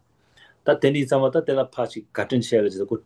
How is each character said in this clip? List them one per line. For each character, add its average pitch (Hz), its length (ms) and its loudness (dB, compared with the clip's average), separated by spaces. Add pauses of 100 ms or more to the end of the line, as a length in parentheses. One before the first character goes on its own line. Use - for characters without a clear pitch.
(640)
다, - 160 2
된디 143 260 2
자마다, 135 380 2
데나 135 260 -2
파시 113 420 -8
같은 117 300 -2
시야가 110 260 2
지고, 98 380 -4